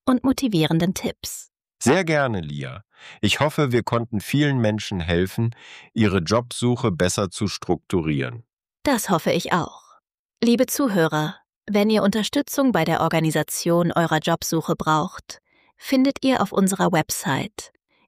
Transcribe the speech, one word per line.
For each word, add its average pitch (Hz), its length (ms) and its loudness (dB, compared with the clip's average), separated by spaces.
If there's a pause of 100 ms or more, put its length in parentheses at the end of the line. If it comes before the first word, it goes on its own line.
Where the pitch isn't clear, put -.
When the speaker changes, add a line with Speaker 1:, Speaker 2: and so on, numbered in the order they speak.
Speaker 1:
und 254 200 2
motivierenden 175 680 2
Tipps. - 560 -10 (300)
Speaker 2:
Sehr 170 240 2
gerne, 139 360 0
Lia. 73 420 -10 (380)
Ich - 200 0
hoffe, 147 300 2
wir 120 120 2
konnten 117 380 -2
vielen 139 380 0
Menschen 107 420 0
helfen, 92 540 0 (380)
ihre 101 260 4
Jobsuche 120 720 0
besser 90 400 0
zu - 160 -4
strukturieren. 76 1000 -4 (380)
Speaker 1:
Das - 280 0
hoffe 175 200 0
ich - 220 -2
auch. - 300 -4 (600)
Liebe 233 240 4
Zuhörer, 160 720 0 (300)
wenn 208 240 2
ihr 214 120 2
Unterstützung 226 720 0
bei 165 120 2
der 165 160 0
Organisation 160 920 0
eurer 160 260 2
Jobsuche 165 580 -2
braucht, - 640 -4 (360)
findet 269 480 0
ihr 262 180 2
auf 196 100 -6
unserer 190 400 0
Website - 800 -4 (360)